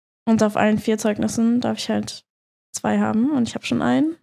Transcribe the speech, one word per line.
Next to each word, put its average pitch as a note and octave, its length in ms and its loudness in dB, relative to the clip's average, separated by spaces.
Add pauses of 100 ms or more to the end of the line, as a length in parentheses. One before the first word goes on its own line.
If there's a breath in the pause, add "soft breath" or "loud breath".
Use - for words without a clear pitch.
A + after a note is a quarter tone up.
(280)
Und A3 160 4
auf G#3 140 2
allen G#3+ 200 2
vier G#3+ 220 0
Zeugnissen A3 600 0
darf A3 200 -2
ich - 100 -6
halt G#3+ 340 -4 (480)
zwei - 280 -2
haben A3 320 0
und B3 160 0
ich - 80 -8
hab - 100 -10
schon - 160 -2
einen. C#4 420 0